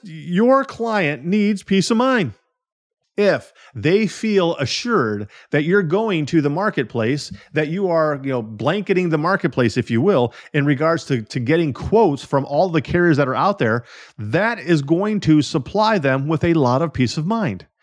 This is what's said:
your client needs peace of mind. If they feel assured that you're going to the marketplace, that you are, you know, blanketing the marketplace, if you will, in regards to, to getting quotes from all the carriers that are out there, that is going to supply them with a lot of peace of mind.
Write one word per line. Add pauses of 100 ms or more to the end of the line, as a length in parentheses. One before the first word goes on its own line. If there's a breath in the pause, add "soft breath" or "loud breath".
your
client
needs
peace
of
mind. (840)
If (220 loud breath)
they
feel
assured (220 loud breath)
that
you're
going
to
the
marketplace, (200 loud breath)
that
you
are,
you
know,
blanketing
the
marketplace,
if
you
will, (200 loud breath)
in
regards
to,
to
getting
quotes
from
all
the
carriers
that
are
out
there, (360 loud breath)
that
is
going
to
supply
them
with
a
lot
of
peace
of
mind. (160)